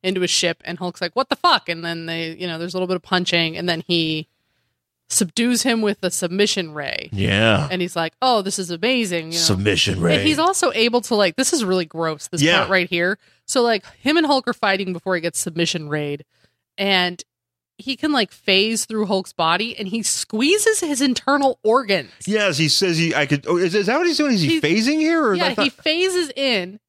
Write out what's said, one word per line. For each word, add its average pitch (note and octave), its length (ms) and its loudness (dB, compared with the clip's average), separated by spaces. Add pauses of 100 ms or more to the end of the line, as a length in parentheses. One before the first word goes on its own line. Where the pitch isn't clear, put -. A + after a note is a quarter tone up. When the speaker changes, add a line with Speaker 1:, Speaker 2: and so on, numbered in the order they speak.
Speaker 1:
into F#3 200 -2
his F3 100 0
ship, - 340 0
and E3+ 140 -10
Hulk's F3+ 220 -8
like, E3+ 140 -8
"What C4 140 -2
the C#4 60 0
fuck?" D#4+ 340 0
And E3 160 -6
then E3 220 -8
they, E3 260 -6
you F3+ 140 -8
know, E3 100 -6
there's E3+ 160 -8
a F#3 40 -4
little F#3 100 -2
bit F#3 80 -2
of F3 80 -6
punching, E3+ 520 0
and F3 140 -4
then E3 180 -4
he D#3+ 400 0 (840)
subdues A#3 500 0
him A#3 180 2
with G#3 220 -2
a F3 80 -2
submission F#3 640 -2
ray. - 400 -8
Speaker 2:
Yeah. G#2+ 580 2
Speaker 1:
And F#3 100 -2
he's F3+ 140 -4
like, E3 260 -2
"Oh, B3+ 200 2
this F#3+ 180 -4
is F3+ 120 -6
amazing." F3+ 560 -2
You E3 100 -6
know? - 60 0
Speaker 2:
Submission G2+ 580 0
ray. - 160 2
Speaker 1:
And - 100 2
he's D#4 120 2
also F4 340 2
able A#3 280 2
to, - 140 -2
like, F#3+ 200 2
this - 180 0
is A#3+ 100 0
really F#3 220 0
gross, D#3+ 420 -6
this D#3+ 140 -2
Speaker 2:
Yeah. E3 180 4
Speaker 1:
part - 100 -2
right F#3 200 0
here. F3+ 280 0 (280)
So, - 160 0
like, A3+ 240 2 (160)
him D4+ 160 2
and D#4+ 80 4
Hulk C#4 220 2
are A#3+ 60 -2
fighting F#3+ 400 -2
before F3+ 220 -2
he E3 60 -2
gets E3 180 -4
submission D#3+ 500 -4
rayed. D3 360 -4 (520)
And F3+ 440 0 (560)
he C4 180 -6
can, D4+ 160 -2
like, A#3+ 200 2
phase G#3 540 0
through G#3+ 220 -2
Hulk's F#3+ 260 -2
body, F3+ 440 -2
and G3+ 100 -8
he A3 160 -4
squeezes G4 760 0
his D4 220 -2
internal C#4 640 0
organs. G3+ 480 0 (140)
Speaker 2:
Yes, G3+ 320 0
he D3+ 120 2
says E3+ 280 2
he, E3 180 2
I D3 100 2
could, C#3+ 220 -2
oh, F3 100 2
is, F3 180 0
is G3+ 120 2
that B3 100 2
what F4 100 2
he's D#4 100 0
doing? D4 160 2
Is F#3+ 80 2
he E3 180 2
Speaker 1:
He - 20 -2
Speaker 2:
phasing A3 380 2
here? D#4+ 240 2
Or G#3+ 100 2
is D#4+ 60 0
Speaker 1:
Yeah, D4 140 0
Speaker 2:
that A3 100 0
Speaker 1:
he C4+ 60 0
phases F4 680 -2
in G#3+ 540 -4